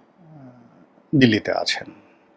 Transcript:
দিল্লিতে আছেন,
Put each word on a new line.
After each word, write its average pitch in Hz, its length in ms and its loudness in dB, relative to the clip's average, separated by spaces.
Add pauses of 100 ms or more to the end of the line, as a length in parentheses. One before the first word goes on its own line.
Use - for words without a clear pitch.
(1160)
দিল্লিতে 113 360 4
আছেন, - 400 -6 (440)